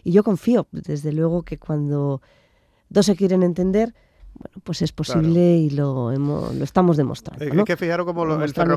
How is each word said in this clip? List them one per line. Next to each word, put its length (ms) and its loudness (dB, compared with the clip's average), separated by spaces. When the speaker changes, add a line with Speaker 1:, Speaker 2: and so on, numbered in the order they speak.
Speaker 1:
y 100 -2
yo 100 6
confío, 480 0
desde 400 -6
luego, 320 0
que 160 -12
cuando 640 -4
dos 160 4
se 100 2
quieren 280 2
entender, 500 0
bueno, 280 -18
pues 180 -6
es 100 -2
posible 380 -2
Speaker 2:
Claro. 280 4
Speaker 1:
y 120 2
lo 420 -2
hemos, 440 -4
lo 80 -4
estamos 340 2
demostrando, 480 -4
Speaker 2:
Eh, 80 -4
Speaker 1:
¿no? 60 2
Speaker 2:
es 60 4
que 120 -2
fijaros 260 -2
cómo 220 -4
lo, 80 0
el 60 -2
Speaker 1:
Demostrando 380 0